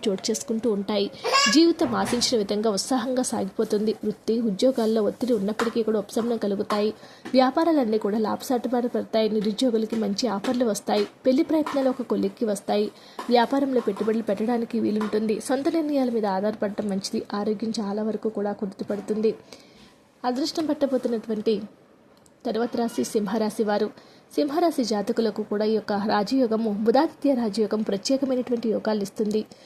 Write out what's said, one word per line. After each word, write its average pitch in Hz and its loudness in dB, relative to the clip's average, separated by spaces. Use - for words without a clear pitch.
చోటు 190 -2
చేసుకుంటూ 220 -2
ఉంటాయి. 202 0
జీవితం 320 4
ఆశించిన 220 0
విధంగా 214 0
ఉత్సాహంగా 254 0
సాగిపోతుంది. 214 0
వృత్తి, 214 0
ఉద్యోగాల్లో 226 2
ఒత్తిడి 208 0
ఉన్నప్పటికీ 220 0
కూడా 220 2
ఉపశమనం 226 -2
కలుగుతాయి. 208 -2
వ్యాపారాలన్నీ 254 4
కూడా 214 0
లాభసాటి 226 -2
బాట 240 0
పడతాయి. 220 0
నిరుద్యోగులకి 220 0
మంచి 208 -2
ఆఫర్లు 247 0
వస్తాయి. 208 0
పెళ్లి 262 6
ప్రయత్నాలు 285 2
ఒక 254 -4
కొలిక్కి 202 -2
వస్తాయి. 208 -2
వ్యాపారంలో 247 2
పెట్టుబడులు 220 -2
పెట్టడానికి 226 -2
వీలుంటుంది. 214 0
సొంత 277 -2
నిర్ణయాల 294 0
మీద 226 0
ఆధారపడటం 208 -2
మంచిది. 196 -4
ఆరోగ్యం 214 -2
చాలా 208 -4
వరకు 214 -2
కూడా 208 -2
కుదుటపడుతుంది. 208 -4
అదృష్టం 294 -2
పట్టబోతున్నటువంటి 233 0
తర్వాత 233 -2
రాశి 233 -2
సింహరాశి 214 -2
వారు. 208 0
సింహరాశి 294 2
జాతకులకు 214 0
కూడా 208 -2
ఈ 220 2
యొక్క 208 -2
రాజయోగము 214 2
బుధాదిత్య 277 2
రాజయోగం 220 0
ప్రత్యేకమైనటువంటి 247 0
యోగాలు 208 0
ఇస్తుంది. 214 -2